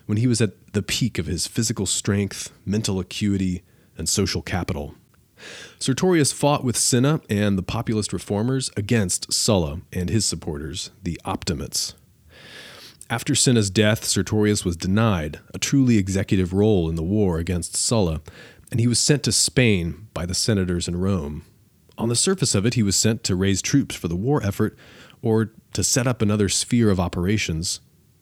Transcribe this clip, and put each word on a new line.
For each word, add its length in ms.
when 140
he 80
was 160
at 320
the 80
peak 360
of 60
his 220
physical 400
strength, 680
mental 340
acuity, 640
and 100
social 360
capital. 520
Sertorius 540
fought 300
with 140
Cinna 540
and 260
the 60
populist 500
reformers 640
against 560
Sulla 480
and 180
his 160
supporters, 640
the 220
Optimates. 720
After 260
Cinna's 360
death, 340
Sertorius 640
was 100
denied 640
a 40
truly 380
executive 560
role 380
in 60
the 60
war 360
against 360
Sulla, 460
and 100
he 60
was 120
sent 240
to 100
Spain 800
by 140
the 80
senators 540
in 120
Rome. 460
On 140
the 60
surface 380
of 120
it, 80
he 80
was 140
sent 280
to 100
raise 280
troops 320
for 140
the 80
war 280
effort 320
or 300
to 100
set 240
up 140
another 300
sphere 400
of 100
operations, 800